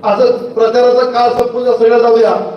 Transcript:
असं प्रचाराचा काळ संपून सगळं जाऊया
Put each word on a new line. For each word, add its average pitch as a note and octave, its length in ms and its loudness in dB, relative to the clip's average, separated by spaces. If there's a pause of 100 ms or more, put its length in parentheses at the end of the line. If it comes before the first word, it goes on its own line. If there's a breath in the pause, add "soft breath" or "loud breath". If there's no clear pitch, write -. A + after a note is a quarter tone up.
असं A#3 320 0 (160)
प्रचाराचा B3 580 0
काळ A#3+ 280 0
संपून B3 340 -2
सगळं A3+ 260 2
जाऊया A3+ 360 2 (220)